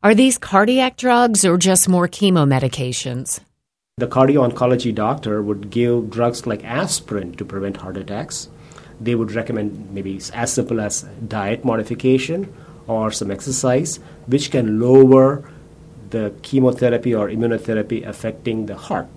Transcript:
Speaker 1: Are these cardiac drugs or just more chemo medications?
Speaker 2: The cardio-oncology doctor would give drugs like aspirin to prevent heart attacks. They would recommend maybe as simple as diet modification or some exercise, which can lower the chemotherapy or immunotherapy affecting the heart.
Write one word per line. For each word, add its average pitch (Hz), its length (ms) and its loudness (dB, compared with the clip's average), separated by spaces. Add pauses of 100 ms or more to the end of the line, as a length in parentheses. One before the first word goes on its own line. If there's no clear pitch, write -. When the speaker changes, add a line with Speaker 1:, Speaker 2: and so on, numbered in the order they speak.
Speaker 1:
Are 208 100 6
these 254 240 4
cardiac 254 580 2
drugs 240 480 2
or 180 140 4
just 185 320 2
more 180 180 4
chemo 180 400 2
medications? 131 920 -2 (580)
Speaker 2:
The 123 80 -2
cardio-oncology 127 880 2
doctor 107 480 -4
would 101 300 -6
give 120 400 0
drugs 120 340 -2
like 107 180 -6
aspirin 113 720 -6
to 101 80 -8
prevent 98 320 -8
heart 95 200 -12
attacks. 101 500 -10 (540)
They 117 140 -2
would 113 160 -4
recommend 104 600 -6
maybe 98 300 -10 (140)
as 117 180 -4
simple 117 260 -2
as 104 220 -6 (260)
diet 107 380 -4
modification 131 880 -2 (320)
or 110 260 -2
some 98 200 -6
exercise, 127 680 -2 (280)
which 143 240 0
can 110 280 0
lower 131 720 8 (600)
the 107 200 -4 (120)
chemotherapy 123 720 2
or 104 120 0
immunotherapy 110 800 -2
affecting 110 600 -6
the 101 80 -10
heart. - 420 -6